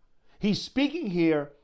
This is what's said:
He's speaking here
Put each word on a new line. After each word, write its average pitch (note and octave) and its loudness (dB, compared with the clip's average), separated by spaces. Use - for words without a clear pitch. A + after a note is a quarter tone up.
He's G3 0
speaking C#4+ -2
here E3 2